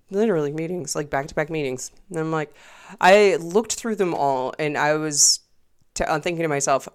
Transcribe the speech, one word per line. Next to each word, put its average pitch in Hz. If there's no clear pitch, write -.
Literally 190
meetings, 165
like, 151
back-to-back 143
meetings. 143
And 175
I'm 160
like, 156
I 190
looked 175
through 226
them 180
all, 131
and 151
I 147
was 156
t-, -
uh, 156
thinking 170
to 165
myself, 143